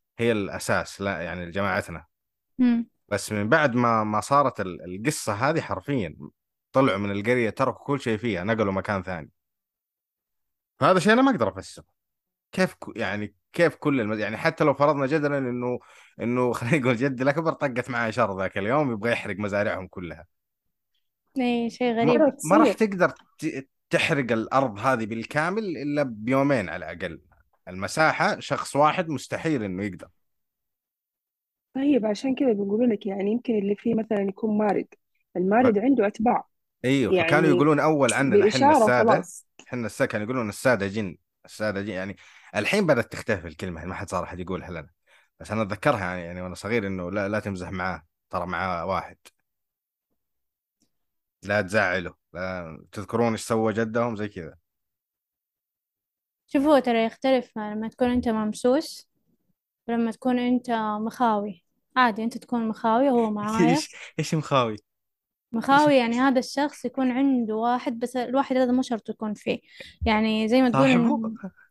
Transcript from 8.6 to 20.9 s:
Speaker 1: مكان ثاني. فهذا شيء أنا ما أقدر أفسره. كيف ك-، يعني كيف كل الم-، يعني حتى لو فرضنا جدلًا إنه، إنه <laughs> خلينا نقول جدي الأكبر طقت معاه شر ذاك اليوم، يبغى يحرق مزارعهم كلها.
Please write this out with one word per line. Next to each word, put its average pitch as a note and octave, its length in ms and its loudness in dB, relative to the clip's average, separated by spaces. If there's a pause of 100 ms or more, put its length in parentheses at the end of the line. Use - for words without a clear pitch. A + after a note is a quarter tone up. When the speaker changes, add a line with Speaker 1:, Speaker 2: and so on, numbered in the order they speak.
Speaker 1:
مكان F#2+ 300 -4
ثاني. E2+ 280 -10 (1500)
فهذا F3 200 4
شيء G3+ 140 4
أنا B3 80 4
ما C4+ 100 6
أقدر A#2+ 180 0
أفسره. - 360 -14 (640)
كيف F#3 220 0
ك-، - 240 -16
يعني G#2 380 -6 (180)
كيف E3+ 220 2
كل C#3 260 0
الم-، G#2+ 180 -2
يعني G#2+ 180 -4
حتى D#3+ 260 0
لو D3 100 4
فرضنا C#3+ 340 2
جدلًا C#3+ 300 0
إنه، B2 420 -4 (420)
إنه B2 320 0
<laughs> - 0 -
خلينا A#2+ 240 0
نقول B2+ 180 2
جدي C3 280 -2
الأكبر D3+ 300 0
طقت B2 360 -4
معاه A#2 220 -2
شر G#2 280 0
ذاك F#2+ 180 -4
اليوم، B2+ 340 0
يبغى A2+ 200 -2
يحرق G#2+ 280 -4
مزارعهم G2 480 -2
كلها. D#2+ 400 -14 (1120)